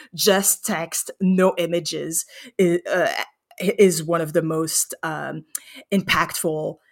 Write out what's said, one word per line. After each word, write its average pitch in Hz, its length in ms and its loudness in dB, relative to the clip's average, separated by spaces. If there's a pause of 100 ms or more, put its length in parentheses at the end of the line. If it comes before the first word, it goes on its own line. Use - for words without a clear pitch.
(160)
just 196 500 2
text, 165 540 -6
no 185 380 4
images, 165 680 -4 (360)
i-, 175 180 4 (100)
uh, 180 220 0 (480)
is 180 460 4
one 165 160 0
of 156 100 -6
the 165 100 2
most, 160 600 -2
um, 151 400 -8 (480)
impactful 160 840 0 (140)